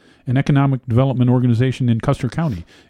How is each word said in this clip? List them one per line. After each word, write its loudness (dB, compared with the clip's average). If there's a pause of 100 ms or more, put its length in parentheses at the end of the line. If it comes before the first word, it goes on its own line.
(260)
an -2
economic 0
development 2
organization 0
in 0
Custer -2
County? -6 (240)